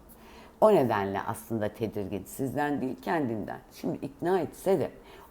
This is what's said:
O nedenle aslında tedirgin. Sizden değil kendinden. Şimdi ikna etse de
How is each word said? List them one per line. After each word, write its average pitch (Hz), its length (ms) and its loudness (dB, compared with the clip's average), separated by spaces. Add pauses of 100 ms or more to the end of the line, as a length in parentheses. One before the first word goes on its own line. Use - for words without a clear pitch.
(600)
O 214 140 8
nedenle 104 520 2
aslında 110 420 -4
tedirgin. 104 560 -4
Sizden 139 560 -2
değil 127 220 -4
kendinden. 117 560 -2 (140)
Şimdi - 340 -6
ikna 175 340 0
etse 165 400 0
de 107 100 -2 (400)